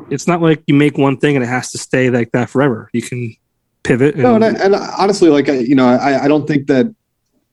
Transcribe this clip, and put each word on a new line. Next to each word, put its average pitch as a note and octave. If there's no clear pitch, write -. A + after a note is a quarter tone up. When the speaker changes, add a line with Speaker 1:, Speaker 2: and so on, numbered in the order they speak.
Speaker 1:
it's C#3
not F3
like D#3+
you D3+
make C#3+
one C#3
thing D3
and B2+
it A#2
has B2+
to -
stay B2+
like A#2+
that A#2+
forever. B2
You A#2
can A#2+
pivot. C#3
And E3
Speaker 2:
No, B3
and A3
I, A3
and G3
honestly, F3+
like, C#3+
I, C#3
you B2+
know, C3
I, B2+
I C#3+
don't D3+
think C#3+
that B2+